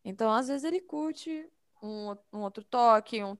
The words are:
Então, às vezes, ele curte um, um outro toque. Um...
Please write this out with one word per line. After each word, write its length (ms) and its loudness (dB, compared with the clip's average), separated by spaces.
Então, 280 0
às 160 2
vezes, 160 -4
ele 160 -2
curte 680 -8
um, 320 -10
um 100 -10
outro 200 -8
toque. 640 4
Um... 160 -8